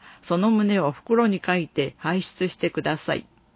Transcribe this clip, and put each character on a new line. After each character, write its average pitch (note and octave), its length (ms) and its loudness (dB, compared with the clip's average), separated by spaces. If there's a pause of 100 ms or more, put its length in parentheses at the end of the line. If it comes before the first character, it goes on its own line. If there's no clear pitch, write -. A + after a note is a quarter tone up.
(280)
そ F3 100 0
の G3+ 120 2
旨 G#3 320 2
を D3 100 0
袋 A3+ 360 0
に G3 180 0
書 F3+ 100 0
い E3 140 -2
て C#3 280 -4
排 F3+ 240 -2
出 - 280 -4
し - 100 -18
て F3 120 -2
く D#3 100 -6
だ D3+ 160 -2
さ D3+ 160 -4
い。 - 120 -8 (300)